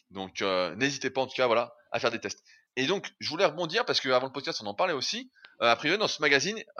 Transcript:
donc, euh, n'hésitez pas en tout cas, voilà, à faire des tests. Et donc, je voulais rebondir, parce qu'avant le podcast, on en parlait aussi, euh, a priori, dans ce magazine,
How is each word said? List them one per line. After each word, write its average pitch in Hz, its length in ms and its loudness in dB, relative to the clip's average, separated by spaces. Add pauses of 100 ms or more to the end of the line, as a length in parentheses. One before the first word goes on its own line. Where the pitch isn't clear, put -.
(100)
donc, 95 320 -8
euh, 92 320 0
n'hésitez 135 360 -2
pas 131 100 -2
en 127 80 -2
tout - 80 -10
cas, 127 100 4
voilà, 120 280 2 (180)
à - 80 -4
faire 120 100 2
des 113 80 -2
tests. - 240 -8 (320)
Et 131 140 0
donc, 190 180 -2 (140)
je 107 80 -8
voulais 165 160 0
rebondir, 170 400 0
parce 143 160 0
qu'avant 131 260 2
le 131 60 -10
podcast, 139 320 -6
on - 20 -8
en 101 80 -6
parlait 175 200 0
aussi, 208 360 -6 (320)
euh, 117 80 6
a 117 60 6
priori, 151 200 0
dans 214 120 0
ce - 120 -6
magazine, 151 400 2 (200)